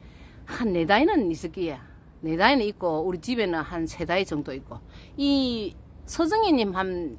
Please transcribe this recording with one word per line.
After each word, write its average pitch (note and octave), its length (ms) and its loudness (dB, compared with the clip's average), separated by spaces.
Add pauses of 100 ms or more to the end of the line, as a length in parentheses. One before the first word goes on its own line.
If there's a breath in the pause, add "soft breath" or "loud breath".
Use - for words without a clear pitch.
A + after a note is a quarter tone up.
(460 loud breath)
한 A3+ 280 -2
네 E3+ 120 2
다이는 B3+ 460 4
있을 D#3+ 200 -6
거야. D#3+ 300 -6 (400)
네 D#3+ 160 -2
다이는 A3+ 300 6
있고, F3 340 -2
우리 F3+ 180 -2
집에는 G3+ 400 0
한 E3 280 -4
세 D#3+ 180 -6
다이 F3+ 200 2
정도 D3 280 -4
있고. - 260 -12 (380 loud breath)
이 C4 560 0 (320)
서정희님 D#4+ 680 2
한 F3+ 440 -4